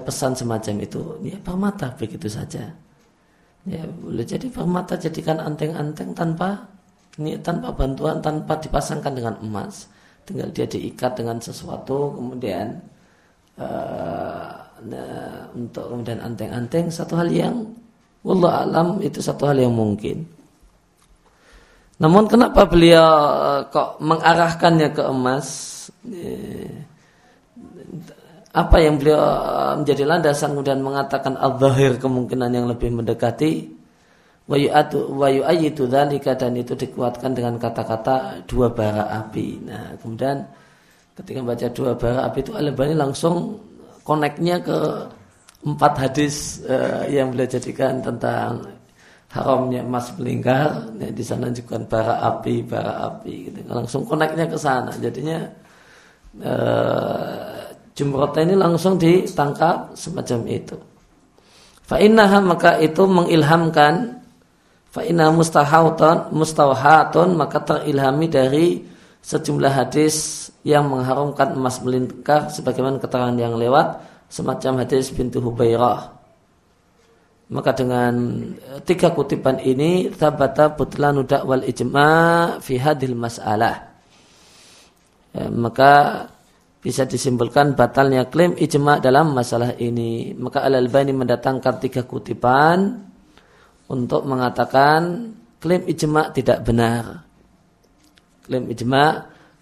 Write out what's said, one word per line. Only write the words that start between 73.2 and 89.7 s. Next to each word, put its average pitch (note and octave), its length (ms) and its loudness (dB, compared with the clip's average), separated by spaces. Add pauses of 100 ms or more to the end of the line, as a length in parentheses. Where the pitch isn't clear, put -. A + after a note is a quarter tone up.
yang A#2 160 -2
lewat, B2 560 0 (220)
semacam C3 560 -2
hadis C3 240 0
bintu B2 320 -4
Hubairah. A#2 720 0 (1400)
Maka C3 240 -2
dengan, B2 380 0 (420)
eh, C3+ 320 -16
tiga E3+ 240 4
kutipan C3+ 480 -2
ini, D#3 480 0
thabata D3 640 2
butlanu C#3+ 560 0
da'wal C3+ 400 0
ijma' D#3 960 2
fi B2+ 160 -2
hadhil C#3 320 0
mas'alah. A#2 640 -2 (1600)
Ya, - 160 -8
maka C#3 720 4 (560)
bisa C3 240 -2
disimpulkan B2+ 720 0
batalnya C3 560 2
klaim F3 240 2
ijma' D3 480 2
dalam C#3 320 4
masalah A#2+ 400 -2